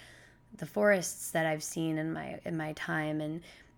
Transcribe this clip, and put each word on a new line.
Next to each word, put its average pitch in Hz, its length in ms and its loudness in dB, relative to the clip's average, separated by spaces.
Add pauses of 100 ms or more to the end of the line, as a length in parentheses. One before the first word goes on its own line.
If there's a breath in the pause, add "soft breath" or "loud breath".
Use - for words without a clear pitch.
(580 loud breath)
the - 80 -8
forests 202 680 2
that 160 140 4
I've 156 180 0
seen 160 340 0
in 156 140 0
my, 156 320 -6
in 175 140 -2
my 156 160 -4
time. 156 480 0
And 156 200 -4 (360 loud breath)